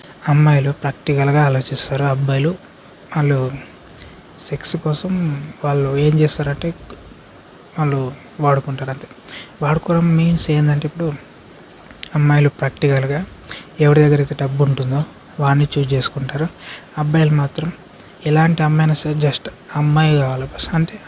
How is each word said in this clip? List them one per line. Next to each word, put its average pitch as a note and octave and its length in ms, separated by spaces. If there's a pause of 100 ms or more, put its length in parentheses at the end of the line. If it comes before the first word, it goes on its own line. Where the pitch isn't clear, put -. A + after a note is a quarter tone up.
(280)
అమ్మాయిలు D3 420
ప్రాక్టికల్గా C#3+ 720
ఆలోచిస్తారు, C3+ 600
అబ్బాయిలు C#3 500 (600)
వాళ్ళు C#3 360 (840)
సెక్స్ - 380
కోసం D#3+ 640 (220)
వాళ్ళు C#3 320
ఏం D3+ 240
చేస్తారంటే D3 540 (1040)
వాళ్ళు C#3 340 (280)
వాడుకుంటారు C3+ 500
అంతే. - 180 (540)
వాడుకోవడం E3 540
మీన్స్ E3 340
ఏంటంటే, D3+ 380
ఇప్పుడు D#3+ 240 (1000)
అమ్మాయిలు D3 340
ప్రాక్టికల్గా C#3 760 (560)
ఎవరి D3 200
దగ్గర D3 160
అయితే C#3+ 260
డబ్బు C#3 220
ఉంటుందో C3+ 400 (360)
వాడిని C#3+ 280 (100)
చూజ్ C#3 160
చేసుకుంటారు. C#3 540 (500)
అబ్బాయిలు D3+ 320
మాత్రం D3 420 (540)
ఎలాంటి D#3+ 360
అమ్మాయినా D#3 320
సరే D3+ 200
just D3 360 (260)
అమ్మాయి D3+ 420
కావాలి C3 260
బస్, - 300
అంటే E3 340